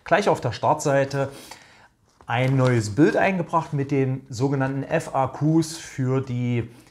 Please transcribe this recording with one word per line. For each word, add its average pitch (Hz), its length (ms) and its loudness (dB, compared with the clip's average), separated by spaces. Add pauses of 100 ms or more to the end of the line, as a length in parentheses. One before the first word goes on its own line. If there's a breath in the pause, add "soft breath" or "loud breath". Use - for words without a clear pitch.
gleich 202 260 2
auf - 120 0
der 120 100 -2
Startseite 139 760 0 (960 loud breath)
ein 127 320 2
neues 117 380 2
Bild 156 220 4
eingebracht 180 560 0
mit 139 180 -4
den 131 380 0
sogenannten 135 520 -2
F 156 320 -4
A 135 140 0
Qs 156 500 0
für 131 440 -2
die 120 500 -2 (200 loud breath)